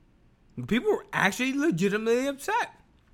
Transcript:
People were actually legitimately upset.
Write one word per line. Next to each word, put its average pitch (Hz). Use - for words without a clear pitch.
People 392
were -
actually 240
legitimately 226
upset. 392